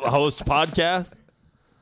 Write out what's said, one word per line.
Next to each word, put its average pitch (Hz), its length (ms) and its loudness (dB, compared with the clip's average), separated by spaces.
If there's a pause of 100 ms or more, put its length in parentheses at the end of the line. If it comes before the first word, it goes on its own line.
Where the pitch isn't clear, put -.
host 143 320 0
a - 40 -14
podcast." 165 760 0 (640)